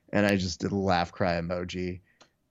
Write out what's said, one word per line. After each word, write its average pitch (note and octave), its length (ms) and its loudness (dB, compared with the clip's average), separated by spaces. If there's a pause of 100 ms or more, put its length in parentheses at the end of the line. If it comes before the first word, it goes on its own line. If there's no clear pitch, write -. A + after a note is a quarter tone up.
(100)
and G2+ 160 4
I G2+ 100 4
just F#2 240 -2
did G2 120 -2
a G2+ 40 -2
laugh F2+ 360 2
cry F2+ 220 0
emoji, F2+ 640 -6 (500)